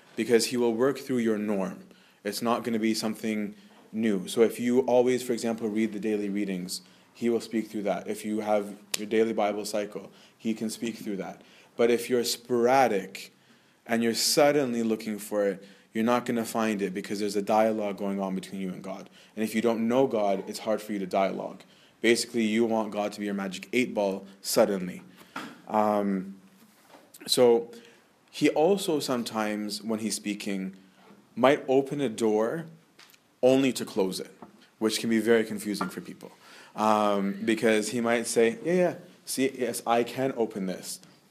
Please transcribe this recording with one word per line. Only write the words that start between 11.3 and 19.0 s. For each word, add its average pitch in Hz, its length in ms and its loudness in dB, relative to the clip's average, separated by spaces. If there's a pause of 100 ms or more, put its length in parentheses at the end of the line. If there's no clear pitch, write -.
But 117 140 4
if 117 200 0
you're 123 140 2
sporadic 120 1080 2 (540)
and 117 160 0
you're 117 120 2
suddenly 143 680 2
looking 110 360 -2
for 104 280 0
it, 95 180 -2 (300)
you're 110 100 0
not 120 220 2
gonna 117 180 -2
find 110 380 0
it, 95 100 -2
because 101 280 -6
there's 104 160 -2
a 104 60 -2
dialogue 107 540 2
going 98 240 -4
on 95 140 -4
between 95 260 -8
you 95 100 -6
and 90 120 -12
God. - 260 -12 (280)